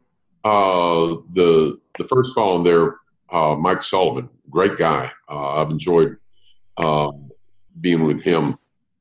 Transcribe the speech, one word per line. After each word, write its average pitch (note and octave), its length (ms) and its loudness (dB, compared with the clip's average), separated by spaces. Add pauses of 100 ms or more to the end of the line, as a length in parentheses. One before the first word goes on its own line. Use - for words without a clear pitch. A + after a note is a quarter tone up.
(440)
Uh, F2 880 0
the, E2+ 480 2 (180)
the - 60 -8
first B2+ 320 0
column F#2 300 0
there, E2+ 320 2 (360)
uh, D#2 220 0
Mike F#2 260 -2
Sullivan, D2+ 480 -2 (200)
great G2 280 0
guy. C#2+ 340 -2 (160)
Uh, D2 340 -6
I've D2+ 100 -4
enjoyed, D#2+ 460 0 (600)
uh, D2+ 340 -2 (720)
being E2+ 240 0
with D2 160 -2
him, D#2 360 -2 (440)